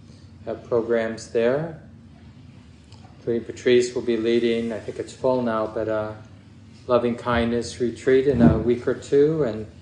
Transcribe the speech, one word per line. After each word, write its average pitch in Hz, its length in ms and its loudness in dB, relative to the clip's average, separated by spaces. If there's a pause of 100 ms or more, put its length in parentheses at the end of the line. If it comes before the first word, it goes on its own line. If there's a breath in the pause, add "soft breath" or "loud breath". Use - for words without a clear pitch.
(460 loud breath)
Have 113 240 -10
programs 113 600 -2
there. 139 500 -2 (1400)
Including 117 260 -4
Patrice 123 500 2
will 123 80 -4
be 117 140 -2
leading, 117 560 0
I 104 80 -8
think - 180 -12
it's 110 140 -10
full 127 300 -2
now, 110 260 -2
but 110 180 -6
a 107 300 -4 (720)
loving 120 260 2
kindness 117 640 -2
retreat 131 480 2
in 123 160 4
a 117 160 6
week 117 300 0
or 123 60 0
two, 147 500 2
and 110 200 -4 (180 loud breath)